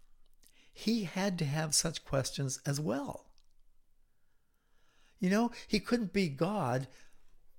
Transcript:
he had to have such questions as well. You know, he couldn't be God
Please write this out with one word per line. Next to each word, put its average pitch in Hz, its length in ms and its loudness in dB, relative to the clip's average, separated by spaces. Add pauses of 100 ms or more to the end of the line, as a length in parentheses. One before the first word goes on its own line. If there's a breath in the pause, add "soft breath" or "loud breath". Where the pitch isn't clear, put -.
(720 soft breath)
he 220 320 0
had 185 360 -2
to 160 40 2
have 151 300 -2
such - 300 0
questions 135 600 -2
as 143 140 -2
well. 226 480 -4 (1900)
You 185 100 2
know, 226 220 4 (160 loud breath)
he 214 140 2
couldn't 240 320 0
be 190 160 2
God 139 580 0 (720 soft breath)